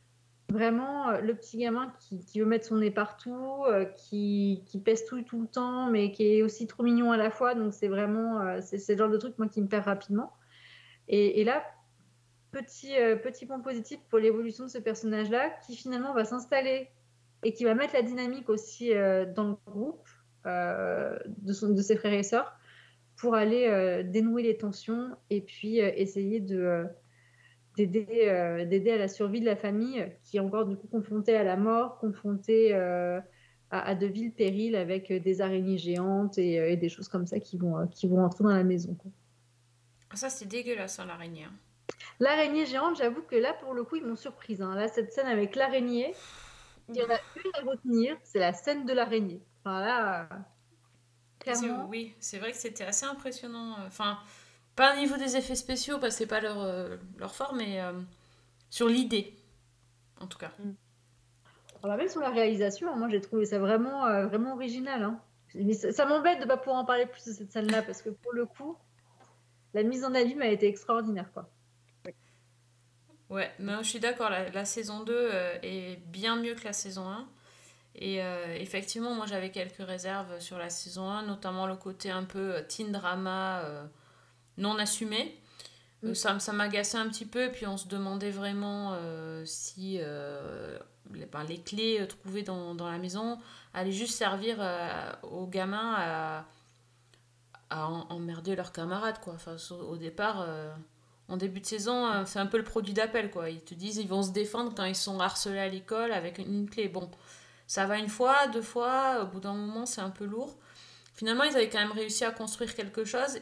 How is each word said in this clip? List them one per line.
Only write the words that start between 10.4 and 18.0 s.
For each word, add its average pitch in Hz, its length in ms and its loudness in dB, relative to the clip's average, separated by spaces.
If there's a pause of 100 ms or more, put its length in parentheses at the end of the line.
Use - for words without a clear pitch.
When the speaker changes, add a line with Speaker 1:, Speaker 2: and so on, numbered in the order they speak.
Speaker 1:
Et, 208 320 4
et 208 40 6
là, 277 200 2 (880)
petit, 269 440 -4
euh, 226 200 8
petit 247 300 -6
point 262 140 -6
positif 247 480 -6
pour 226 100 8
l'évolution 226 460 4
de 262 60 -12
ce 254 80 -8
personnage-là, 220 720 0 (160)
qui 240 100 -12
finalement 254 380 -4
va 220 100 4
s'installer 262 680 0 (540)
et 226 80 2
qui 233 120 -2
va 226 100 6
mettre 285 200 2
la 254 80 6